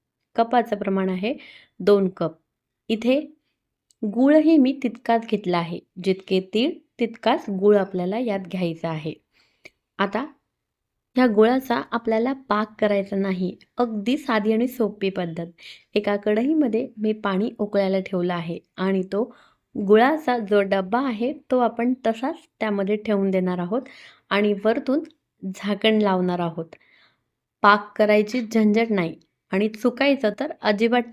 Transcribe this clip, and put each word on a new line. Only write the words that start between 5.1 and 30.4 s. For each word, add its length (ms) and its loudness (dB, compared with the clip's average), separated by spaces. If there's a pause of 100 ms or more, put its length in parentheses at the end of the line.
घेतला 300 -2
आहे. 220 -6 (240)
जितके 360 0 (140)
तीळ 180 2 (280)
तितकाच 500 -2
गुळ 280 4
आपल्याला 420 -4
यात 200 -4
घ्यायचा 500 -6
आहे. 240 -6 (840)
आता 260 -2 (920)
ह्या 100 4 (100)
गुळाचा 460 2 (100)
आपल्याला 420 -2 (160)
पाक 300 -2
करायचा 360 0
नाही. 400 -2 (220)
अगदी 400 -2
साधी 360 0
आणि 140 0
सोपी 420 -4
पद्धत. 380 -6 (480)
एका 200 0
कढईमध्ये 720 0 (100)
मी 160 0
पाणी 440 -2
उकळायला 420 0
ठेवलं 340 -2
आहे 260 -6 (180)
आणि 260 0
तो 320 -4 (400)
गुळाचा 640 2
जो 220 0
डब्बा 440 -2
आहे 260 -4 (200)
तो 80 2
आपण 340 0 (140)
तसाच 280 -4 (240)
त्यामध्ये 360 -2
ठेवून 360 0
देणार 280 0
आहोत 220 -4 (480)
आणि 240 2 (120)
वरतून 340 0 (560)
झाकण 460 0
लावणार 380 0
आहोत. 260 -6 (1000)
पाक 320 4
करायची 460 2
झंझट 500 2
नाही 240 0 (360)
आणि 180 0
चुकायचं 600 0 (100)
तर 120 -6 (100)